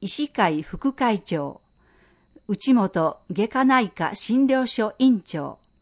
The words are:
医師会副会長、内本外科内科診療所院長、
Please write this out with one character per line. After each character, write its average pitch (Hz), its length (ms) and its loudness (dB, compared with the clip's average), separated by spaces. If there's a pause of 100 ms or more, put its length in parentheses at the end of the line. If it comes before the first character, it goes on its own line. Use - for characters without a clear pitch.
医 202 80 -6
師 285 200 -6
会 165 340 0
副 269 300 -6
会 233 260 0
長、 147 420 -6 (840)
内 214 280 0
本 190 420 0 (140)
外 190 180 -2
科 262 160 0
内 254 260 2
科 - 240 -6
診 254 320 0
療 262 200 2
所 214 320 -4
院 254 220 4
長、 143 380 -10 (240)